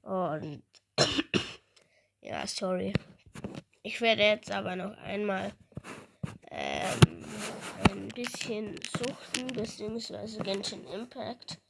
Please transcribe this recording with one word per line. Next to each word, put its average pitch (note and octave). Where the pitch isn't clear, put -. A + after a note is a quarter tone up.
Und D#3
<coughs> -
ja, E2
sorry. F#3+
Ich -
werde A3
jetzt G#3+
aber G3
noch F#3
einmal, G3+
ähm, D#2+
ein G3
bisschen A3
suchten, -
beziehungsweise A3
Genshin G3
Impact. A#3+